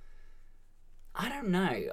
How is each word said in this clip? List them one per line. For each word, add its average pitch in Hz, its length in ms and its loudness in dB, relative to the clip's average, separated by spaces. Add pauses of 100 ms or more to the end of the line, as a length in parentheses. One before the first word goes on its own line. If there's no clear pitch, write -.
(1160)
I 214 140 0
don't 277 200 -2
know. 175 440 6